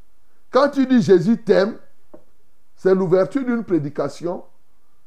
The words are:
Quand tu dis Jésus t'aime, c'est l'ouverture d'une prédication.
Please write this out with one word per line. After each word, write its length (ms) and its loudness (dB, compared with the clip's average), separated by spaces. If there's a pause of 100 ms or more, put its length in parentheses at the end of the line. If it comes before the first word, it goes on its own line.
(500)
Quand 180 4
tu 180 2
dis 140 6
Jésus 380 6
t'aime, 380 2 (960)
c'est 200 4
l'ouverture 500 2
d'une 200 -2
prédication. 760 -4 (640)